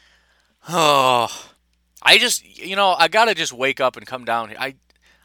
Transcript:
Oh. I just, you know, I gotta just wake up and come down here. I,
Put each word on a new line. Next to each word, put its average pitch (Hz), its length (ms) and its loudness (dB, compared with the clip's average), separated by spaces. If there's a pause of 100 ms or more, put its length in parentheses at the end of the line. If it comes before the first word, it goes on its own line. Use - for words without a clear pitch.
(680)
Oh. 139 840 2 (500)
I 165 160 6
just, 226 280 -2
you 175 320 -12
know, 196 200 2
I 165 120 2
gotta 220 260 2
just 160 160 -6
wake 131 300 -4
up 127 160 -2
and 104 100 -20
come 127 160 -12
down 117 240 -4
here. 107 100 -18
I, 135 180 -8 (500)